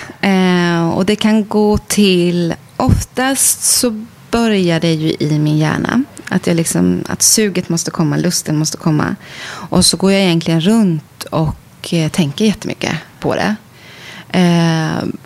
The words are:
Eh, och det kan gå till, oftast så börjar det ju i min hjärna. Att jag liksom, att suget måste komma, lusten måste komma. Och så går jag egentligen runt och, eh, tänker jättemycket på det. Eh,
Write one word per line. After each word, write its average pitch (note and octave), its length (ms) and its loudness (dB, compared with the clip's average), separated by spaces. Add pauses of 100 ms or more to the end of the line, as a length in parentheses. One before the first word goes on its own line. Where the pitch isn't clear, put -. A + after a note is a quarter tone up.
(220)
Eh, F3+ 680 2
och F#3 160 0
det G#3 100 2
kan G#3+ 320 2
gå G#3+ 300 2
till, F3 760 2 (240)
oftast - 840 0
så A3 400 0 (280)
börjar G3 480 2
det E3+ 140 2
ju D#3 260 0
i D3+ 200 0
min D3+ 180 2
hjärna. D#3 460 0 (260)
Att - 180 -2
jag F3 80 2
liksom, E3+ 540 0
att - 120 -6
suget F#3+ 480 0
måste E3 220 -4
komma, D3 260 0
lusten D#3 400 -2
måste D3+ 200 -2
komma. D#3 380 0 (320)
Och - 380 -2
så - 120 0
går F#3+ 140 2
jag G3 100 2
egentligen E3 400 2
runt F#3+ 640 0
och, - 680 -6
eh, D#3+ 180 0
tänker D3+ 340 -2
jättemycket - 480 -2 (260)
på - 160 -2
det. - 200 -2 (840)
Eh, E3 640 0 (220)